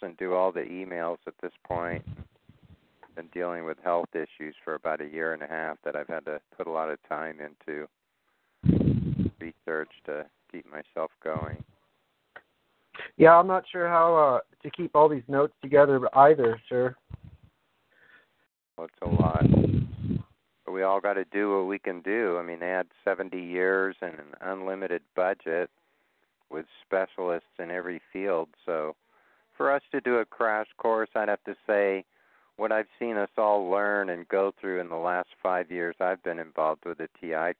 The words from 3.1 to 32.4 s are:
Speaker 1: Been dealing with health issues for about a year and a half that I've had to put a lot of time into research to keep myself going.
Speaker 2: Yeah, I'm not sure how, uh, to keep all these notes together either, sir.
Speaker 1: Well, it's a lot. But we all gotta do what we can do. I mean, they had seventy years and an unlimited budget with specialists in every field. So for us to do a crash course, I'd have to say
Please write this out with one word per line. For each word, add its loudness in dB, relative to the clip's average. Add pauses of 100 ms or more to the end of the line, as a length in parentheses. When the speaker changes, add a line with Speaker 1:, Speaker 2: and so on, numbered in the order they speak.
Speaker 1:
Been -14
dealing -6
with -8
health 0
issues -10 (100)
for -6
about -6
a -8
year -6
and -8
a -12
half -8
that -6
I've -8
had -10
to -8 (160)
put -10
a -8
lot -4
of -8 (100)
time -8
into -12 (1500)
research -8 (160)
to -8 (260)
keep -16
myself -10 (100)
going. -8 (1500)
Speaker 2:
Yeah, 12
I'm 8
not 0
sure -4
how, 4
uh, 6 (220)
to -10
keep -4
all 10
these 0
notes 2
together 6 (160)
either, 8
sir. 0 (1800)
Speaker 1:
Well, -12
it's -16
a 2
lot. 4 (1200)
But -8
we -2
all 2
gotta 0
do 0
what 0
we -4
can -6
do. -2
I -4
mean, -10
they -6
had -2 (160)
seventy -4
years 0
and -10
an -18
unlimited -6 (120)
budget -2 (800)
with -10 (180)
specialists -4 (100)
in -10
every -8 (120)
field. -2 (160)
So -4 (600)
for 0
us 0 (100)
to -2
do 0
a 0
crash -2 (100)
course, 0
I'd 0
have -2
to -10 (120)
say 2 (520)